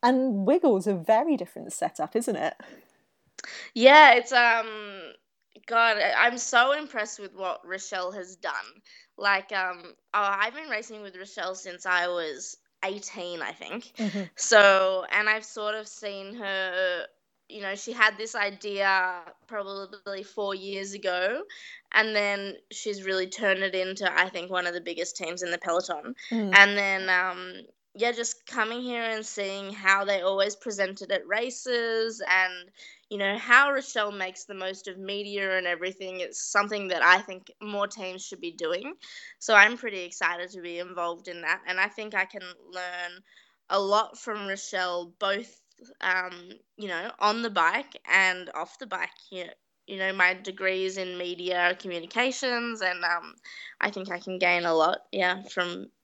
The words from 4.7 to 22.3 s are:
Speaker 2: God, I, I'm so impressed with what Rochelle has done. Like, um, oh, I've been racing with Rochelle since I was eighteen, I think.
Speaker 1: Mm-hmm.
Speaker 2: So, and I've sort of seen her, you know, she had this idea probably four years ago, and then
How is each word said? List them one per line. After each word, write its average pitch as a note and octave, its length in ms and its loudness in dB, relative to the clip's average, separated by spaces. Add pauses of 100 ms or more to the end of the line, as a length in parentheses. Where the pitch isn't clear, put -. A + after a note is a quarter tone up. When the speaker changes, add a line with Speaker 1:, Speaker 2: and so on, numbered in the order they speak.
Speaker 2:
God, A3+ 320 4
I, E3 280 4
I'm A#3+ 120 0
so B3+ 340 4
impressed A#3+ 480 -6
with G3 140 -14
what F#3 320 -8
Rochelle F#3 460 -8
has F#3 240 -14
done. E3+ 160 -8 (640)
Like, G3 360 0
um, F3+ 300 -4 (320)
oh, G3+ 240 2
I've A3+ 160 -2
been D4+ 160 -12
racing G#3+ 320 -8
with F#3+ 140 -16
Rochelle F#3+ 380 -8
since F#3 320 -12
I F3+ 220 2
was D#3 480 -4 (280)
eighteen, F#3+ 580 -8
I C#3 100 -6
think. E3+ 460 -12
Speaker 1:
Mm-hmm. G3+ 240 -4 (140)
Speaker 2:
So, F#3+ 760 8
and G#3+ 160 4
I've G#3+ 160 2
sort G#3+ 300 -6
of G#3+ 120 -8
seen G3+ 500 -10
her, F#3 680 -2 (440)
you G#3+ 120 -14
know, G3 140 -6
she G3+ 180 -10
had A3 240 2
this A3 180 -8
idea G3 840 0 (260)
probably G3 760 -10
four G3+ 320 -4
years G3 400 -8
ago, G3 480 -2 (500)
and G#3+ 240 2
then G3+ 380 -2 (180)